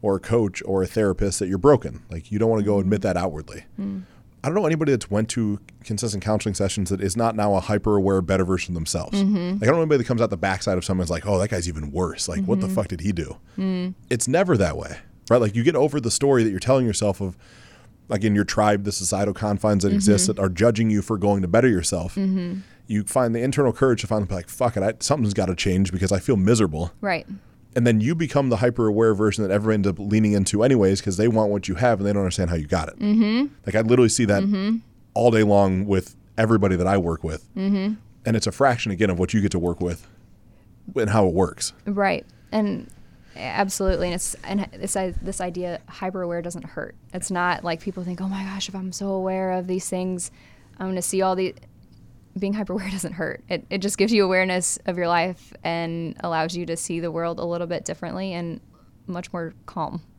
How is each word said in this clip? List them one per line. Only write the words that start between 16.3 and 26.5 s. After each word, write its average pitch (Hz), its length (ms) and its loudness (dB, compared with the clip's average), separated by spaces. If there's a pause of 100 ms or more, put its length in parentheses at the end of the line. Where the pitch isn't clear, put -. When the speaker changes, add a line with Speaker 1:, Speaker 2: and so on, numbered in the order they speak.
Speaker 1:
that 110 60 4
you're 95 100 -4
telling 127 260 2
yourself 101 360 0
of, 95 160 -6 (720)
like, 107 160 -2
in 104 100 4
your 104 80 4
tribe, 104 400 2
the 101 80 -4
societal 98 420 -2
confines 104 500 0
that 98 100 4
exist 98 360 4
Speaker 2:
Mm-hmm. 101 60 0
Speaker 1:
that 101 100 -2
are 95 40 2
judging 110 400 4
you 104 120 2
for 107 160 -2
going 101 260 2
to 90 40 -2
better 117 220 6
yourself. 87 460 0
Speaker 2:
Mm-hmm. 190 400 -2 (320)
Speaker 1:
You 104 160 -2
find 120 300 0
the 117 80 -2
internal 135 300 2
courage 127 300 4
to - 60 -6
find, 107 220 0
like, 90 200 -6
"Fuck 123 260 -2
it, 98 80 0
I, 92 160 2
something's 120 340 0
gotta 92 220 0
change 92 380 0
because 92 180 0
I 95 80 0
feel 123 160 2
miserable." 92 640 2